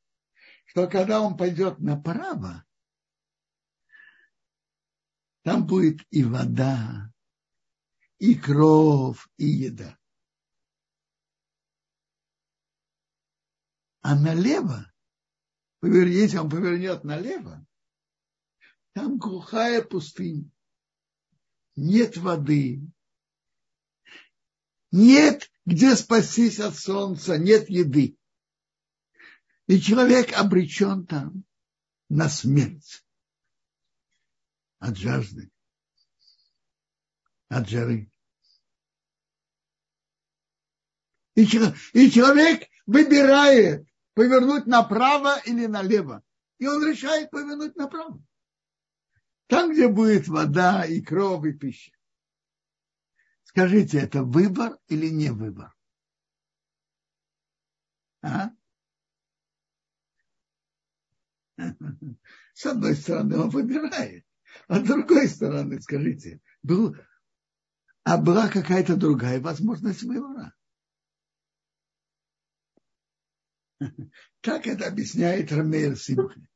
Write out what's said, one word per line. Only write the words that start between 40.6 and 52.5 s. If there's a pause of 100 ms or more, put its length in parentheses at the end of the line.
И
чел-, (180)
и
человек (180)
выбирает, (280)
повернуть
направо
или
налево. (360)
И
он
решает
повернуть
направо. (1300)
Там,
где
будет
вода
и
кровь,
и
пища. (1500)